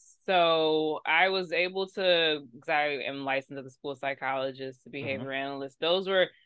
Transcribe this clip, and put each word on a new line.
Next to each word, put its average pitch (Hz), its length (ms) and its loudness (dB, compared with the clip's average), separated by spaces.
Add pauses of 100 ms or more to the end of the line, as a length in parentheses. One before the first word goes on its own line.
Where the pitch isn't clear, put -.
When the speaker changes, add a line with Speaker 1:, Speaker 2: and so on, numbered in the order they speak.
(260)
Speaker 1:
So 160 800 2
I 165 240 4
was 185 220 -2
able 185 380 -2
to, 165 560 2 (160)
'cause - 80 -6
I 147 160 2 (200)
am 139 200 -6
licensed 135 340 -4
as 127 60 -12
a 135 60 -16
school 143 260 -10
psychologist, 135 880 -6
a - 40 -20
Speaker 2:
Mm-hmm. - 20 -20
Speaker 1:
behavior 135 420 -6
analyst. 139 480 -8
Those 180 260 0
were 185 220 4 (160)